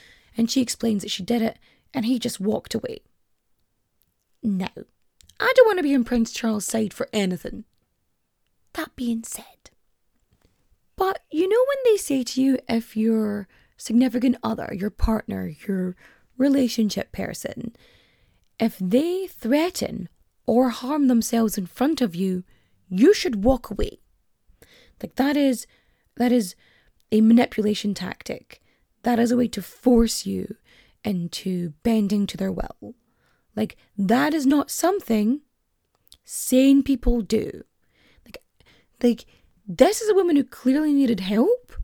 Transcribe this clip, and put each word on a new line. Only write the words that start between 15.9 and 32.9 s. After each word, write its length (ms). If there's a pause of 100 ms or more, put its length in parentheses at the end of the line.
relationship 760
person, 640 (840)
if 200
they 480
threaten 800 (380)
or 240
harm 380
themselves 500
in 80
front 360
of 140
you, 280 (440)
you 260
should 300
walk 260
away. 300 (1000)
Like, 140
that 220
is, 280 (500)
that 160
is 240 (560)
a 100
manipulation 720
tactic. 680 (420)
That 160
is 120
a 60
way 100
to 140
force 640
you 320 (460)
into 640 (140)
bending 440
to 100
their 140
will. 440 (600)